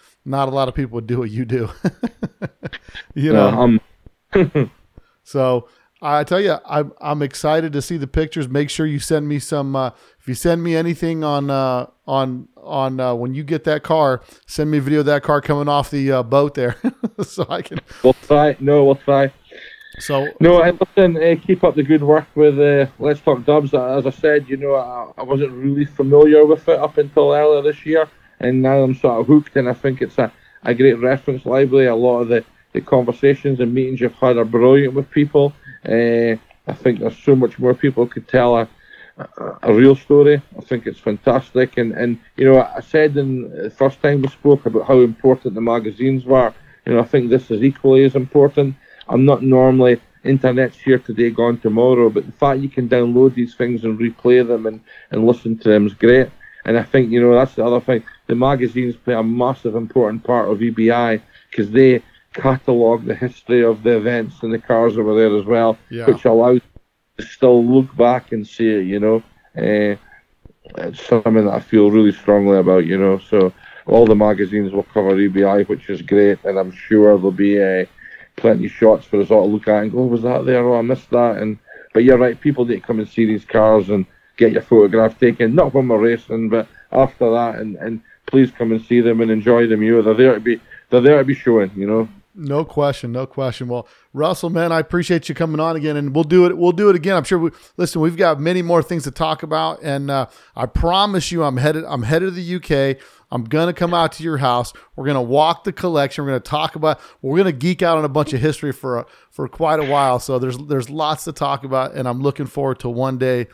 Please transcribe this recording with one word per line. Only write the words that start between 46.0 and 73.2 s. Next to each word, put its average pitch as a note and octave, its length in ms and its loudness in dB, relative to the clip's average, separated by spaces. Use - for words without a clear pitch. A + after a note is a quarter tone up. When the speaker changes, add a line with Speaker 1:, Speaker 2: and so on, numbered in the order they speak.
Speaker 2:
were. B2+ 280 2
You - 100 -2
know, A#2 60 4
I A2+ 40 -2
think B2 260 0
this B2+ 200 0
is A2 140 -2
equally C3+ 400 4
as C3 100 2
important. C#3 640 2
I'm B2+ 160 2
not C3+ 180 4
normally C3 580 4
internet's C3 540 0
here C3 200 2
today, A#2 320 -2
gone A#2 280 -2
tomorrow, A#2 520 2
but G#2 160 -4
the - 60 -18
fact C#3 280 -2
you C#3 80 -6
can B2 200 -6
download B2 460 2
these A#2+ 200 -4
things A#2+ 300 -4
and A2 140 -4
replay A#2+ 480 2
them A2+ 200 -4
and, A2 140 -8
and A2+ 160 0
listen A#2 320 -2
to A2 120 0
them G#2+ 160 4
is G2+ 80 -6
great. B2 340 4
And A2+ 100 0
I A#2 60 0
think, B2 280 0
you A#2+ 100 2
know, A#2+ 140 6
that's C3 200 2
the A2+ 100 -4
other A#2+ 160 0
thing. A#2+ 240 -4
The - 80 -2
magazines B2 640 -2
play - 180 -6
a A2+ 80 -2
massive A#2+ 520 -4
important A2+ 500 -2
part A2+ 260 -2
of G#2 100 -2
E A#2 80 -2
B A2+ 220 0
I A#2 320 -2
'cause G#2 200 -6
they B2+ 320 4
catalogue A#2+ 720 0
the A2+ 80 -6
history A#2+ 500 -2
of A2 180 -2
the A#2 140 2
events A2+ 460 -6
and A2+ 100 -6
the A2+ 60 -4
cars A2+ 400 0
over G#2+ 160 0
there A2 200 2
as G2+ 120 -2
well, A2+ 320 0
Speaker 1:
Yeah. A#2 180 -12
Speaker 2:
which B2+ 200 0
allows A#2+ 300 4
you B2 40 -2
to - 80 -16
still B2 400 4
look C3 320 2
back A#2+ 360 0
and G#2+ 140 -8
see A2+ 220 -4
it, G#2 160 0
you G2 160 -4
know. A2 220 0
Uh, G#2 400 -2
it's - 300 -12
something A2 400 2
that - 20 -2
I A2 120 -4
feel G#2 300 4
really G#2+ 220 4
strongly G2+ 460 2
about, F#2 260 2
you F2+ 140 -2
know. F#2+ 200 2
So F#2+ 360 0